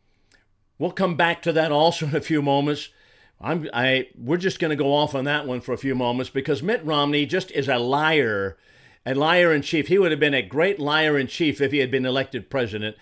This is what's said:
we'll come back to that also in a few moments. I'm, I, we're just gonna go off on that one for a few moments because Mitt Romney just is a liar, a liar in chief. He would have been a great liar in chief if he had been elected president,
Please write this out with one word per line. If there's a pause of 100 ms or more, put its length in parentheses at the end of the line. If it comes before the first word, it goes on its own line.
(760)
we'll
come
back
to
that
also
in
a
few
moments. (500)
I'm,
I,
we're
just
gonna
go
off
on
that
one
for
a
few
moments
because
Mitt
Romney
just
is
a
liar, (480)
a
liar
in
chief.
He
would
have
been
a
great
liar
in
chief
if
he
had
been
elected
president,